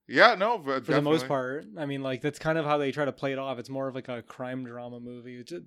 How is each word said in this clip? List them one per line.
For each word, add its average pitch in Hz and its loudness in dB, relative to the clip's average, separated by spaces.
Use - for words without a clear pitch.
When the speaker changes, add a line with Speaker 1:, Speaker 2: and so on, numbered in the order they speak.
Speaker 1:
Yeah, 185 8
no, 214 0
but 135 -2
Speaker 2:
For 151 0
the 135 6
most 151 4
Speaker 1:
definitely. - -8
Speaker 2:
part. 135 -2
I 151 -4
mean, 139 -4
like, 131 -2
that's 147 -2
kind 160 2
of 156 0
how 147 4
they 139 2
try 143 0
to 135 0
play 135 -2
it 131 -4
off. 135 -4
It's 120 -14
more 135 -4
of, 123 -8
like, 127 -8
a 120 -6
crime 127 -8
drama 120 -12
movie, 123 -14
which 120 -14